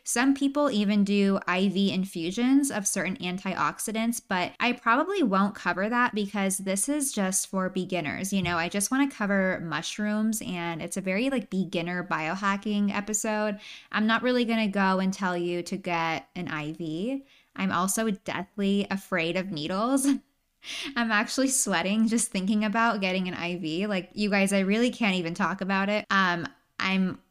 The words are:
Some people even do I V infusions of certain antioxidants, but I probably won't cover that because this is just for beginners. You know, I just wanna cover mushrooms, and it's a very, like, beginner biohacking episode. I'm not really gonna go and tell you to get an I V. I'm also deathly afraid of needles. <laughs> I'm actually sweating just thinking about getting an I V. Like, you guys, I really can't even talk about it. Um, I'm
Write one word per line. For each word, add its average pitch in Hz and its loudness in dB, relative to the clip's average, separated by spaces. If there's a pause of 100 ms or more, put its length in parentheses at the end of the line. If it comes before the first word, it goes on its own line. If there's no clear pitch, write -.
Some 269 2
people 277 2
even 208 4
do 196 4
I 185 2
V 190 2
infusions 190 2
of 202 -2
certain 180 -2
antioxidants, 190 -2
but 180 0
I 240 2
probably 311 2
won't 202 2
cover 185 -2
that 240 0
because 202 -2
this 190 -2
is 285 -2
just 190 0
for 185 -2
beginners. 180 -4
You 190 0
know, 175 0
I 170 0
just 202 -2
wanna 277 2
cover 190 0
mushrooms, 214 -2
and 170 -4
it's 175 -6
a - -4
very, 196 0
like, 254 -2
beginner 180 -2
biohacking 196 0
episode. 214 -2 (340)
I'm 208 2
not 226 2
really 247 2
gonna 220 0
go 190 2
and 190 2
tell 180 -2
you 175 -2
to 175 -6
get 165 -2
an 170 -6
I 156 -6
V. 185 -4 (320)
I'm 190 0
also 202 0
deathly 196 -2
afraid 180 -2
of 190 -4
needles. 208 0
<laughs> - 0 (800)
I'm 233 0
actually 233 2
sweating 202 2
just 226 0
thinking 208 2
about 220 2
getting 185 0
an 180 -6
I 175 -4
V. 170 -2
Like, 185 -2
you 208 0
guys, 196 4
I 196 4
really 220 2
can't 220 0
even 170 0
talk 180 0
about 196 0
it. 208 0
Um, 175 2 (320)
I'm 190 2 (100)